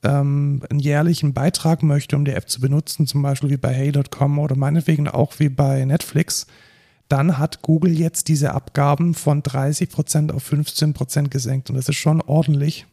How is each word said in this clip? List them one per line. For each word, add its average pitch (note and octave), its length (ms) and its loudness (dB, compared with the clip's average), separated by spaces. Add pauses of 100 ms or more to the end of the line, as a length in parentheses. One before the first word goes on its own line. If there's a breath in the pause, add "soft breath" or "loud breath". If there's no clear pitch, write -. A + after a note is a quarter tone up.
ähm, C#3+ 680 0
einen D3 100 0
jährlichen D3 540 0
Beitrag D#3+ 500 0
möchte, C#3+ 320 2
um C#3+ 80 2
die C#3 80 0
App - 180 -6
zu B2 120 -6
benutzen, C#3+ 460 0
zum C#3+ 140 -2
Beispiel C#3 280 -2
wie C#3 80 0
bei C3 160 -2
hey C3+ 180 0
dot C#3 180 0
com C#3+ 300 0
oder C#3+ 160 0
meinetwegen D3 540 0
auch - 300 -2
wie D3+ 100 4
bei C3+ 340 0
Netflix, - 640 -2 (640 soft breath)
dann C#3+ 280 2
hat D3+ 240 -4
Google D#3+ 300 2
jetzt D#3+ 380 -2
diese D3 240 2
Abgaben C#3+ 600 0
von D3 300 0
dreißig C#3 460 -2
Prozent D3+ 420 -2
auf C#3+ 120 -4
fünfzehn D3+ 500 -2
Prozent C#3+ 360 -2
gesenkt. C3 400 -4
Und C3 60 -4
das C3 140 -4
ist - 80 -2
schon D#3+ 240 2
ordentlich. D3 720 0